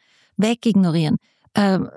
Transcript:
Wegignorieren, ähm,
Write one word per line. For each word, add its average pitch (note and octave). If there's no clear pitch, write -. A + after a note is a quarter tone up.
Wegignorieren, F#3+
ähm, G3